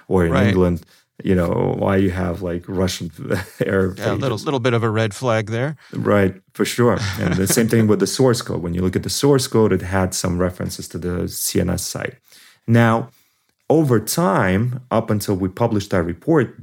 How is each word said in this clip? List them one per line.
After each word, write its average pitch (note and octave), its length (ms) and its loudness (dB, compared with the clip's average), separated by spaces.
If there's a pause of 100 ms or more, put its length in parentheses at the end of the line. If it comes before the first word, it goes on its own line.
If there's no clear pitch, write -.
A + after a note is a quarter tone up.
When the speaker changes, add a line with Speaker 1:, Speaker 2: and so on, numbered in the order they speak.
Speaker 1:
or F2+ 180 2
in E2 60 0
Speaker 2:
Right. C3+ 160 2
Speaker 1:
England. F2+ 340 2 (420)
You F#2+ 120 2
know, F2+ 420 0
why G2 200 0
you F#2+ 120 2
have, F2+ 320 -4
like, F2 260 -6
Russian F#2 440 -4 (260)
<laughs> - 260 -12
error F#2+ 320 0
Speaker 2:
Yeah, G#2 160 -4
a G#2 40 -2
little, B2+ 220 -2
Speaker 1:
pages?" - 80 -10
Speaker 2:
little C#3+ 140 -2
bit A#2+ 140 2
of A2+ 100 0
a A2+ 60 0
red G#2+ 240 0
flag A2 380 -2
there. C3 260 -4 (160)
Speaker 1:
Right, G#2 400 2 (200)
for G#2 120 0
sure. A#2+ 320 2 (220)
And F2+ 160 0
the F#2+ 120 0
same A2+ 220 2
thing A2+ 180 4
with G2+ 120 4
the G2 80 2
source C3 340 2
code. E2+ 220 -6
When E2+ 100 -4
you F2+ 80 -2
look F#2 140 0
at F#2+ 80 0
the - 60 -6
source C#3 380 2
code, A2 240 4
it F#2 120 0
had F#2 320 0
some F2 240 -2
references F2+ 500 -4
to - 80 -12
the F2+ 320 -4
C - 320 -4
N F2+ 80 0
S F2+ 160 -2
site. - 300 -8 (520)
Now, A#2 440 4 (580)
over C3+ 300 4
time, B2 920 0
up A2 220 -2
until G#2 240 -2
we F#2 120 -2
published G#2+ 460 -2
our F2+ 100 0
report, D3 600 0